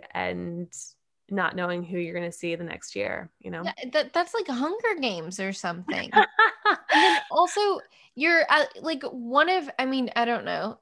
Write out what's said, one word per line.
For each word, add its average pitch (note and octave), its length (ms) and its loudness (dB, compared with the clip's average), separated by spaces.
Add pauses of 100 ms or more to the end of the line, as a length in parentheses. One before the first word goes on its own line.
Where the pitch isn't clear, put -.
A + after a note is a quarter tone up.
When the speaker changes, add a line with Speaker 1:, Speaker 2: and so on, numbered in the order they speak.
(120)
Speaker 1:
and F3 580 -4 (600)
not F#3 260 -2
knowing F3 280 -2
who F3 140 -6
you're E3+ 160 -4
gonna F3 180 -4
see E3+ 240 -6
the E3+ 80 -8
next - 320 -12
year, G2 340 -6 (100)
you F#3 100 -12
know? E3+ 140 -8
Speaker 2:
Yeah, - 80 -4 (200)
that, D4+ 200 0
that's F4 220 0
like G#4 140 -2
Hunger E4+ 520 -2
Games F#3 400 -4
or G3 120 -2
something. F3+ 600 -6
Speaker 1:
<laughs> G#4+ 120 6 (680)
Speaker 2:
And G#4+ 120 8
then - 140 6 (120)
also, F4+ 300 4 (560)
you're, E4 340 4
uh, D4+ 140 6 (180)
like, D4+ 220 -4
one C4 440 2
of, F4+ 300 0
I C4 80 0
mean, C4 300 0
I A#3 80 2
don't A#3 200 0
know. F3 380 -4